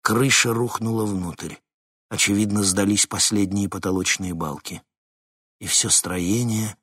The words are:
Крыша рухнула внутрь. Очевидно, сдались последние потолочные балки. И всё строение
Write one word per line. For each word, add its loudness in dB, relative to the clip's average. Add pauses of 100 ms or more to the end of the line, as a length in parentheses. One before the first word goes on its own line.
Крыша 2
рухнула -2
внутрь. -6 (540)
Очевидно, 2
сдались 2
последние 0
потолочные -2
балки. -8 (760)
И -12
всё 2
строение 0